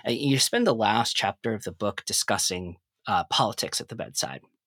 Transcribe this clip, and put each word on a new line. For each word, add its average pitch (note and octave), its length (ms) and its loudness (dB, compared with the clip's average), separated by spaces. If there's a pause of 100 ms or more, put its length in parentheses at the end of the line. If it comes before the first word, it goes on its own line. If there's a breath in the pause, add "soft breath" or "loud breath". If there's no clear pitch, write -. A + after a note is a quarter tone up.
And A#2+ 120 0
you C3+ 220 2
spend A#3+ 300 2
the C3 80 4
last A2 400 2
chapter - 380 -2
of G#2 100 -6
the - 80 -6
book G2+ 340 -4
discussing, F#2 720 -2 (300)
uh, F#2 180 2
politics - 560 0
at - 80 -12
the - 60 -12
bedside. - 460 -6 (260)